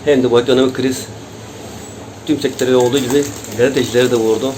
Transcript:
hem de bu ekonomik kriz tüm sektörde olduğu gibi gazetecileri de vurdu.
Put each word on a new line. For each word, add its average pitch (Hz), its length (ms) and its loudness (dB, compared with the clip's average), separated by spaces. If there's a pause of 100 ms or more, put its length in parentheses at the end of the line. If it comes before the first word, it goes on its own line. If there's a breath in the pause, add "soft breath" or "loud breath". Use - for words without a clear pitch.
hem 143 180 4
de 127 80 2
bu 120 100 6
ekonomik 127 340 2
kriz 131 320 -2 (1200)
tüm 147 140 0
sektörde 127 360 0
olduğu 123 220 4
gibi 131 240 2 (360)
gazetecileri 123 520 2
de 120 60 2
vurdu. 110 420 0